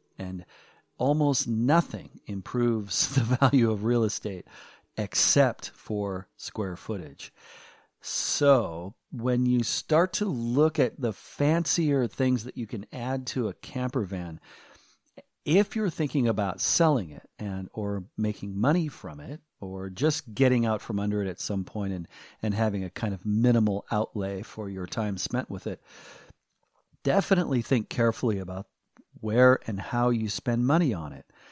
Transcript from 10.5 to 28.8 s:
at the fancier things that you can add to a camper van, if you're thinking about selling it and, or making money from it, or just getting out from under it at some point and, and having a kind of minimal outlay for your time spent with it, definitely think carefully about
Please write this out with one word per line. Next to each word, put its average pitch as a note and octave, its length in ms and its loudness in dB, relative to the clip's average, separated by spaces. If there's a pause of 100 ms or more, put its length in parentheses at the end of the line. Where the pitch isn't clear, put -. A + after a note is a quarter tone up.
at C3 220 0
the A#2 140 0
fancier D3 920 0
things B2+ 380 0
that - 140 -12
you A#2 100 -6
can G#2 240 -8
add C3 360 -4
to B2 200 -2
a F#2+ 60 -4
camper B2+ 500 -4
van, F2 380 -6 (1040)
if F3+ 300 2
you're G#3+ 140 0
thinking C#3 380 0
about G2+ 320 0
selling C3+ 520 2
it - 160 -18 (120)
and, F#2+ 320 -6
or G2+ 320 -4 (140)
making G2+ 420 -2
money D#3 300 2
from F#2 320 -12
it, D3 180 -12 (220)
or F#2+ 280 -8
just A#2 460 -2
getting B2 300 4
out G#2+ 160 0
from G2+ 180 -2
under G#2 240 0
it G2 60 -2
at F2+ 100 -8
some G2 240 -2
point G2 300 -4
and, F2 140 -6 (340)
and G#2+ 120 0
having G#2 300 0
a F2+ 60 -6
kind G#2 240 -4
of F#2 120 -8
minimal A2 640 2
outlay G2+ 520 -2
for G#2 280 -10
your F#2+ 160 -6
time G#2 320 -4
spent - 320 -4
with F#2+ 160 -8
it, G2 160 -6 (1200)
definitely D#3+ 560 2
think A#2 260 0
carefully A#2 500 0
about F#2 300 -8 (540)